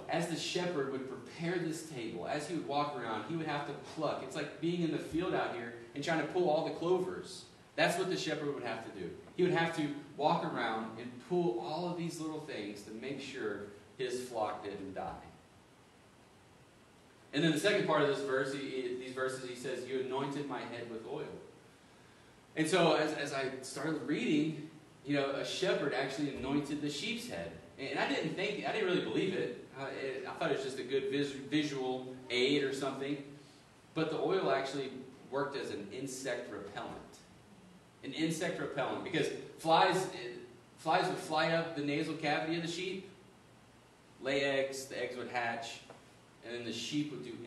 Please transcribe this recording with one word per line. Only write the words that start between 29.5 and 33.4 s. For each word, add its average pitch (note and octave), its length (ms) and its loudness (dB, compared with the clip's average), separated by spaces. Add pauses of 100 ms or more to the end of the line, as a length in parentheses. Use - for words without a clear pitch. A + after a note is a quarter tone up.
Uh, C#3 60 -6 (180)
it, C3 240 -4
I - 60 -6
thought D#3+ 180 0
it C#3 60 4
was C3 80 -2
just B2 140 -4
a B2 40 -4
good C3 280 0
vis-, C#3 220 2
visual C3 800 -2 (180)
aid C3+ 340 4
or C3 80 0
something. C3+ 500 -2 (720)